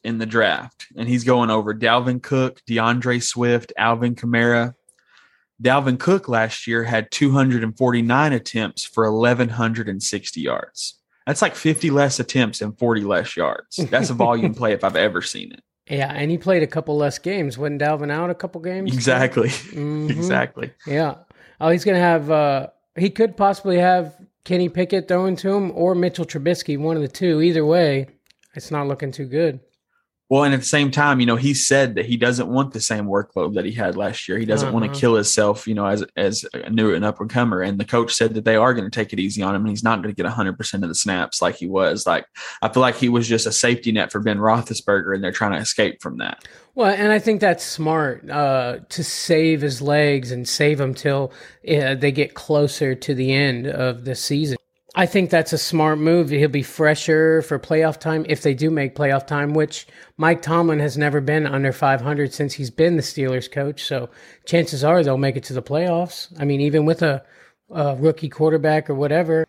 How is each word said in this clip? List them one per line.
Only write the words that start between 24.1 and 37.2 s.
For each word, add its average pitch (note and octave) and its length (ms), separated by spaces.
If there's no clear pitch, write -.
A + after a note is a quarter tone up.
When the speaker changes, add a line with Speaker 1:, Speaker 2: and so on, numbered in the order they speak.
Speaker 2:
Kenny F3+ 240
Pickett F#3 400
throwing F#3 280
to F#3+ 140
him G3 240
or F3 200
Mitchell F3 320
Trubisky, C#3+ 520
one D#3+ 180
of D3+ 60
the C3+ 60
two. E3 320
Either D#3+ 240
way, D3 420
it's - 160
not D3 160
looking C#3 260
too C#3 140
good. C#3 340
Speaker 1:
Well, C#3 140
and C#3 80
at C3 80
the C3 60
same C#3+ 240
time, C#3+ 300
you A#2+ 60
know, A#2 100
he C3+ 180
said C3+ 400
that F2+ 100
he A#2+ 140
doesn't A#2+ 300
want C3+ 260
the A2 80
same G#2+ 240
workload G2 480
that F#2+ 100
he G#2 80
had G2 240
last G2 320
year. F#2 80
He A2+ 80
doesn't G#2+ 300
wanna A2+ 120
Speaker 2:
Uh-huh. - 80
Speaker 1:
kill A#2+ 200
himself, G#2 520
you A2 60
know, G2+ 140
as, G2+ 180
as G2+ 360
a - 160
new A2 260
and F2 80
up G#2+ 160
and G#2+ 120